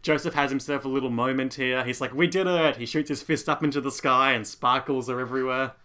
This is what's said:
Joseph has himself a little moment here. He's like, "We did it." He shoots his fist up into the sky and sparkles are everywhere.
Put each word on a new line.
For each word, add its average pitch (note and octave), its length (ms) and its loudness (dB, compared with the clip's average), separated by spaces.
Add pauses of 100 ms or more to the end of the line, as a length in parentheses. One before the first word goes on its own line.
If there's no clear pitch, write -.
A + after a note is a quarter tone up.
Joseph D#3 340 0
has C#3+ 160 2
himself C#3 340 -2
a C3+ 40 -2
little C3 200 0
moment C3 460 0
here. B2+ 280 0
He's B2 160 -4
like, B2+ 140 -4
"We E3 140 4
did F#3 200 2
it." D#3+ 300 2
He A#2+ 80 -6
shoots D3+ 240 -2
his C#3 140 -4
fist - 260 -2
up D3+ 140 0
into C#3+ 180 0
the C3+ 100 -2
sky C3+ 420 2
and A2 140 -2
sparkles C3 640 0
are B2+ 100 -2
everywhere. B2+ 540 -2 (120)